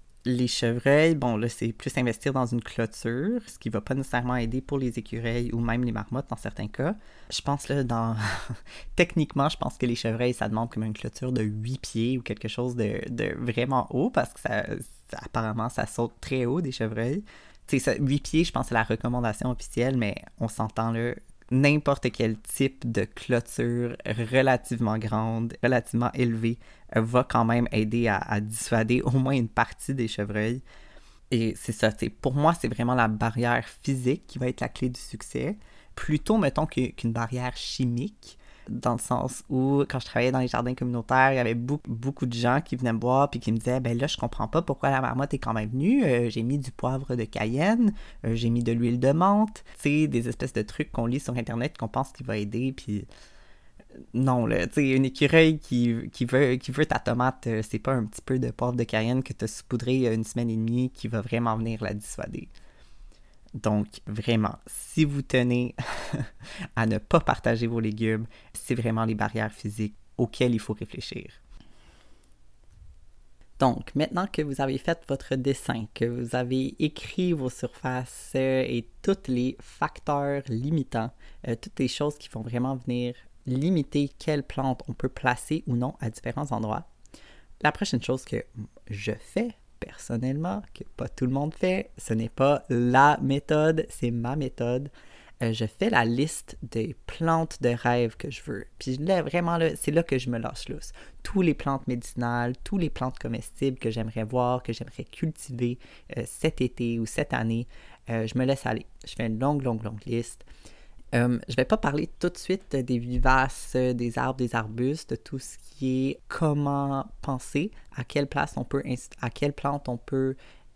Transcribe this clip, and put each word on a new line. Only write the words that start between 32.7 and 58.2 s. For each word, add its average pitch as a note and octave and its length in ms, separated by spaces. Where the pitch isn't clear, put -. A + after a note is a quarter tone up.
la A#2+ 120
barrière A#2 600
physique C3 600
qui - 120
va C3 80
être B2+ 140
la B2 80
clé - 200
du B2 100
succès, C3+ 580
plutôt, D3+ 420
mettons, D#3+ 280
que, C3 260
qu'une A#2 220
barrière B2 420
chimique, - 840
dans A#2+ 240
le A#2+ 60
sens - 500
où, C3+ 400
quand C3 100
je - 60
travaillais B2 260
dans C3 80
les B2+ 80
jardins A#2+ 260
communautaires, C3 600
il - 20
y C3 40
avait A#2 160
beaucoup, B2+ 340
beaucoup B2+ 360
de A#2+ 80
gens B2 280
qui - 140
venaient B2 180
me A2+ 60
voir C3 300
puis A#2+ 100
qui G#2+ 120
me A2+ 60
disaient, « B2 240
Ben A#2+ 160
là, C3+ 100
je - 100
comprends A#2 300
pas D#3 140
pourquoi C#3 280
la C3+ 120
marmotte B2+ 320
est C3+ 60
quand A2+ 140
même G#2+ 160
venue. F3+ 340
Euh, A#2+ 260
j'ai A2+ 140
mis C3 160
du B2+ 120
poivre C3 440
de A#2+ 80
Cayenne, F3+ 720
euh, A2+ 100
j'ai A#2 140
mis A#2 140
de A#2 80
l'huile A#2 280
de C3 120
menthe. » G3+ 520
Tu D3 200
sais, D#3 60
des A#2+ 220
espèces B2+ 240
de - 80
trucs B2 300
qu'on A#2 140
lit A#2+ 140
sur B2+ 160
Internet A#2+ 420
qu'on A#2 100
pense C3 240
qu'il - 140
va A2 120
aider, A2+ 340
puis G#2+ 340
non, B2+ 320
là, G#2 220
tu - 80
sais, C#3 160
une C3 140
écureuil D#3+ 520
qui, A#2+ 540
qui - 140
veut, B2+ 300
qui B2+ 160
veut C#3+ 140
ta C3 140
tomate, B2 480
euh, A2 200
c'est A2+ 120
pas C3 140
un A#2+ 120
petit - 160